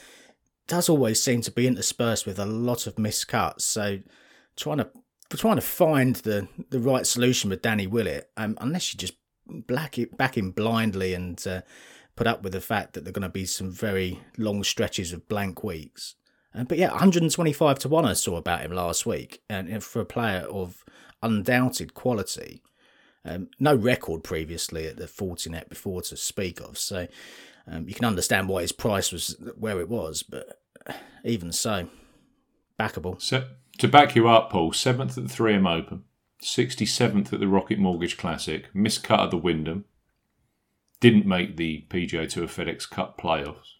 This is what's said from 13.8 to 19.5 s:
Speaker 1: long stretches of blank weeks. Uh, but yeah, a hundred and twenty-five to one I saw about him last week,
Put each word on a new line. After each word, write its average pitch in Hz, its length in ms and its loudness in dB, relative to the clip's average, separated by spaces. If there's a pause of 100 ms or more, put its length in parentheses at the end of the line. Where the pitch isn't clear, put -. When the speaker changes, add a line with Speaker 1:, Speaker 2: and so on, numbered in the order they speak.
Speaker 1:
long 104 260 -2
stretches 92 480 -2
of 85 160 -14
blank 101 340 -4
weeks. 82 520 -10 (400)
Uh, 120 100 -6
but 156 140 -2
yeah, 175 120 4
a - 60 -4
hundred 175 260 6
and 160 80 2
twenty-five 151 500 2
to 135 100 -4
one 156 160 6
I 95 80 2
saw - 220 0
about 82 260 -2
him 78 100 -8
last 87 320 -2
week, - 460 -4